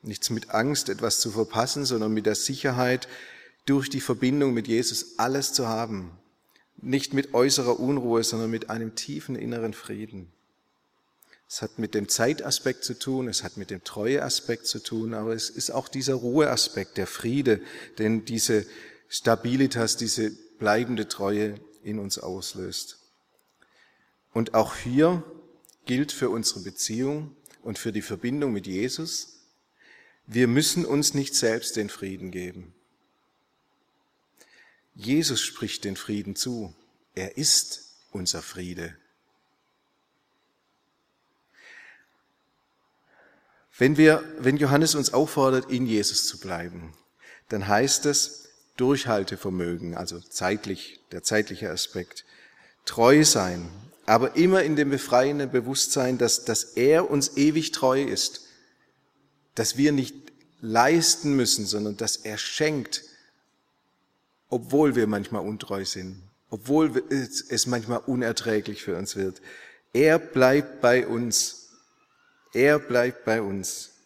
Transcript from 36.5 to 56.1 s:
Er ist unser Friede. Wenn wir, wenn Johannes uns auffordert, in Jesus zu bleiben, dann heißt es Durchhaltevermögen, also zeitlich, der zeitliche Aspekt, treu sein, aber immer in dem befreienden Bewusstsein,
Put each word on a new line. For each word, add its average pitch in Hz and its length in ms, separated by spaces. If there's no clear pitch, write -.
Er 95 220
ist - 600
unser 90 300
Friede. 90 540
Wenn 139 200
wir, 156 260
wenn 135 180
Johannes 147 380
uns 143 180
auffordert, 131 560
in 127 180
Jesus 107 420
zu - 100
bleiben, 87 540
dann 101 180
heißt 113 400
es - 420
Durchhaltevermögen, 95 1200
also 87 240
zeitlich, 98 800
der 87 140
zeitliche 104 460
Aspekt, - 540
treu 135 400
sein, 90 440
aber 113 300
immer 185 260
in 151 140
dem 143 140
befreienden 135 600
Bewusstsein, 127 680